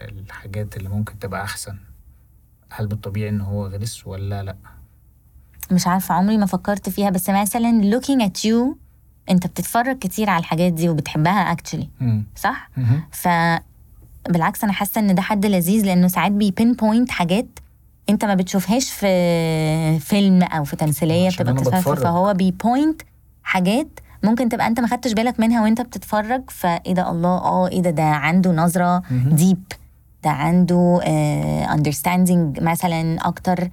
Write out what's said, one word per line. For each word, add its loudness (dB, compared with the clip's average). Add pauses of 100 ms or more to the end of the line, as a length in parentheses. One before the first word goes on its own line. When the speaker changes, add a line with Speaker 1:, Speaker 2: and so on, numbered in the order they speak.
(180)
Speaker 1:
الحاجات -12
اللي -10
ممكن -4
تبقى -8
أحسن، -12 (960)
هل -6
بالطبيعي -6
إن -2
هو -4
غلس -10
ولا -8
لأ؟ -10 (1160)
Speaker 2:
مش 2
عارفة، 0
عمري 2
ما 2
فكرت -4
فيها، -2
بس -2
مثلا 2
looking 2
at -2
you، 2 (540)
أنت 4
بتتفرج -2
كتير -2
على 2
الحاجات 0
دي 0
وبتحبها 0
actually، -8 (140)
Speaker 1:
مم. 0 (120)
Speaker 2:
صح؟ -4
Speaker 1:
مهم. 2 (100)
Speaker 2:
ف-، 0 (680)
بالعكس 0
أنا 0
حاسة -2
إن 4
ده 2
حد 0
لذيذ، 2
لأنه 4
ساعات 0
بي 2
pinpoint 2
حاجات 0 (640)
أنت 2
ما 0
بتشوفهاش 0
في 2
فيلم 4
أو 0
في -6
تمثيلية 2
Speaker 1:
عشان 0
Speaker 2:
بتبقى 0
Speaker 1:
أنا 0
Speaker 2:
بتتفرج، 2
Speaker 1:
بتفرج. 0
Speaker 2:
فهو 2
بي 0
point 0 (380)
حاجات -2 (220)
ممكن 2
تبقى -2
أنت 0
ما 0
خدتش -2
بالك 0
منها 2
وأنت 2
بتتفرج، -4
فإيه -2
ده، 0
الله، 0 (100)
آه، 0
إيه -2
ده، 2
ده 0
عنده 2
نظرة 2
Speaker 1:
مهم. 2
Speaker 2:
deep، 2 (480)
ده 2
عنده، 2
آه، 0
understanding 0
مثلا -2
أكتر -4